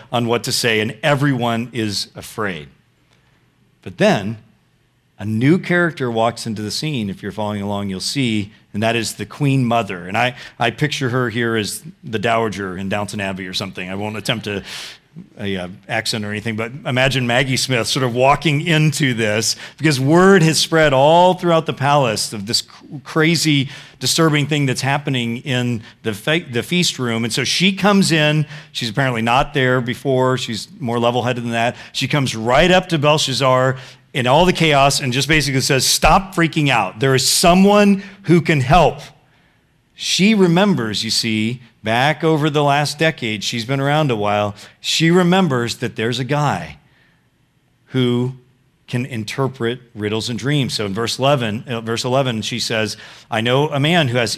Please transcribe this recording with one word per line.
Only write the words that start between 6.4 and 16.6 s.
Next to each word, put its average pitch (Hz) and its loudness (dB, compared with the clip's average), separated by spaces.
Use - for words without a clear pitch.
into 107 -6
the 104 -6
scene. 123 -4
If 92 -10
you're 101 -8
following 104 -6
along, 101 -4
you'll 92 -8
see, 110 -4
and 104 -6
that 113 0
is 113 -4
the 107 -10
Queen 135 0
Mother. 101 -2
And 98 -4
I, 123 0
I 120 0
picture 143 -4
her 123 0
here 117 -2
as 104 -4
the 113 -8
Dowager 101 -2
in 98 -8
Downton 104 -6
Abbey 95 -6
or 92 -12
something. 95 -8
I 95 -8
won't 107 -8
attempt 107 -6
a, 98 -6
a, 101 -6
uh, 90 -6
accent 113 -4
or 104 -8
anything, 107 -6
but 117 -6